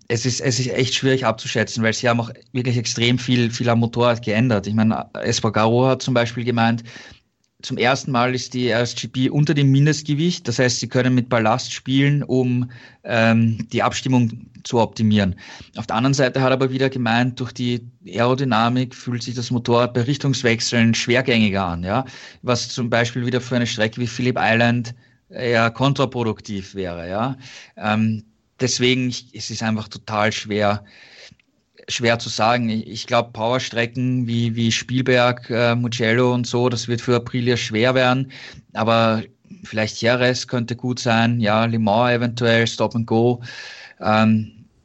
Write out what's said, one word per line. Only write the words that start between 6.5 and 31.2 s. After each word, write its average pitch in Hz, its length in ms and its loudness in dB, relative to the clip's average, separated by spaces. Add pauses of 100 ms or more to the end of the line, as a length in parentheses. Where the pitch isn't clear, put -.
zum - 160 -8
ersten 131 340 0
Mal 123 220 2
ist 127 220 -6
die 123 140 0
R 113 120 2
S 120 140 -2
G - 120 -8
P 131 220 -2
unter 151 240 2
dem 143 160 4
Mindestgewicht. 147 800 0
Das 117 100 -4
heißt, 123 220 2
sie 117 80 -6
können 127 260 2
mit 123 160 0
Ballast 113 420 0
spielen, 139 520 0
um, 123 480 0 (320)
ähm, 113 680 2
die 117 120 0
Abstimmung 120 640 0 (160)
zu - 160 0
optimieren. 107 560 2 (400)
Auf 110 100 -10
der - 100 -4
anderen 131 200 2
Seite 139 260 2
hat 131 80 4
er 131 40 4
aber 131 180 0
wieder 131 180 0
gemeint, 123 500 0
durch 123 120 -6
die 120 360 -4 (160)
Aerodynamik 123 920 0
fühlt 120 260 -6
sich 117 140 -10
das 120 160 -6
Motorrad 120 420 2
bei 127 80 0
Richtungswechseln 120 960 2
schwergängiger 117 680 2
an, 87 200 -4
ja. 110 220 -2 (360)
Was 120 280 -2
zum 120 200 -4
Beispiel 120 380 0
wieder 123 140 0
für 127 140 -4
eine 120 120 0
Strecke 110 340 -2
wie 120 60 -2
Phillip 123 320 -2
Island 113 560 2 (340)
eher 117 400 0
kontraproduktiv 117 1040 -2
wäre, 87 340 -8
ja. 117 300 -4 (400)
Ähm, 110 460 0 (360)
deswegen, 127 500 0
ich, - 240 -10
es 110 180 -12
ist 110 100 -8
einfach 110 260 -4
total 107 440 -2
schwer, 104 520 -2 (1040)